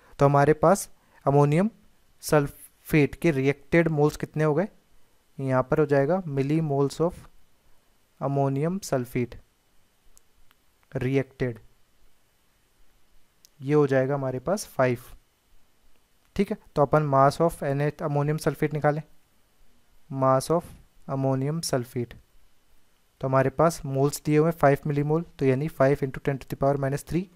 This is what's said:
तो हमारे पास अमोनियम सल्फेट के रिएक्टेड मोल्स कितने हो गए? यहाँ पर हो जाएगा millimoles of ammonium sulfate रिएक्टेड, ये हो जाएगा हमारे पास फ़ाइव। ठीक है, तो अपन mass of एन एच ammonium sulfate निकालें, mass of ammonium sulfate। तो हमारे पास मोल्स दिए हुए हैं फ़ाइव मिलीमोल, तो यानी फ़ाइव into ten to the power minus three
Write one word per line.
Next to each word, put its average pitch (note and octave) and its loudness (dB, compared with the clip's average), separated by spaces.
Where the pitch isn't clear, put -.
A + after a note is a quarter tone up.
तो C#3+ 4
हमारे C#3+ 4
पास E3 2
अमोनियम D3 4
सल्फेट - 0
के - 0
रिएक्टेड C#3+ 0
मोल्स D3 0
कितने - -6
हो D3+ 0
गए? F3 -2
यहाँ C3 0
पर D3 -2
हो D3+ 2
जाएगा D3 0
millimoles C#3+ -2
of F3 -2
ammonium C#3 -2
sulfate B2 -4
रिएक्टेड, B2+ -4
ये C#3 -2
हो D3 4
जाएगा C3 0
हमारे C3 -6
पास F#3 -6
फ़ाइव। B2+ 0
ठीक G3+ -2
है, G#3 -6
तो D3+ 2
अपन D3+ 2
mass C3+ 4
of E3 -2
एन C#3 -2
एच D3 -4
ammonium D3 -2
sulfate D3+ -2
निकालें, D3+ -2
mass C3+ 0
of E3+ 0
ammonium C3+ -2
sulfate। B2 -6
तो C3+ -4
हमारे C3 2
पास E3 0
मोल्स C#3 -2
दिए D3+ 4
हुए D#3+ 4
हैं E3 -8
फ़ाइव C#3+ 4
मिलीमोल, D3+ -2
तो C#3 0
यानी C3+ 0
फ़ाइव C3+ 2
into C3 -6
ten C#3 -4
to - -18
the - -10
power C#3 0
minus C3+ -6
three F3 -2